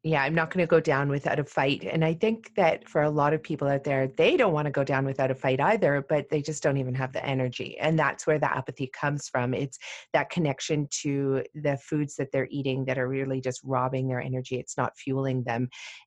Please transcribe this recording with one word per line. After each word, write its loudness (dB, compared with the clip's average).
yeah, 2
I'm 0
not 0
gonna 2
go 6
down 2
without 0
a 0
fight. 0
And 0
I 2
think -2
that 2
for 2
a 4
lot 2
of -2
people -4
out 0
there, 2
they 4
don't 4
wanna 0
go 0
down 2
without 0
a 0
fight 0
either, 2
but 0
they 0
just -6
don't 2
even -2
have -4
the -6
energy. -4
And 2
that's 0
where 4
the 0
apathy -4
comes -4
from. 0
It's -4
that 2
connection 0
to 0
the -2
foods -4
that -6
they're 0
eating -2
that 0
are 0
really -2
just -4
robbing -2
their -2
energy. -6
It's -10
not -2
fueling -2
them. -2